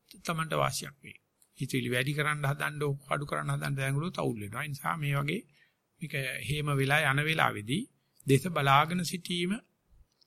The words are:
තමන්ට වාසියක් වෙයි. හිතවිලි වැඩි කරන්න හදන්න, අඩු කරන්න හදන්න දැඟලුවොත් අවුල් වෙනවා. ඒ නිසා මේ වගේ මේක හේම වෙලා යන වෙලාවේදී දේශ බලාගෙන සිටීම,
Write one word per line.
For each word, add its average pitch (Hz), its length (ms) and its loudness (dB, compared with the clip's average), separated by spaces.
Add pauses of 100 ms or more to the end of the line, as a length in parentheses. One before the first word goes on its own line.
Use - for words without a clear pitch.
(180)
තමන්ට 160 360 -4
වාසියක් 139 440 0
වෙයි. - 200 -20 (420)
හිතවිලි 131 300 -2
වැඩි 127 240 0
කරන්න 147 300 -2
හදන්න, 147 300 -2 (320)
අඩු 147 200 -2
කරන්න 151 260 -2
හදන්න 143 240 -2
දැඟලුවොත් 139 420 -2
අවුල් 131 200 -2
වෙනවා. 107 260 -8
ඒ 151 40 -8
නිසා 160 300 -4
මේ 143 180 0
වගේ 147 260 -2 (600)
මේක 147 120 -8 (280)
හේම 147 320 -4
වෙලා 135 300 4
යන 139 200 4
වෙලාවේදී 139 600 2 (440)
දේශ 135 220 6
බලාගෙන 156 540 4
සිටීම, 175 480 -4 (760)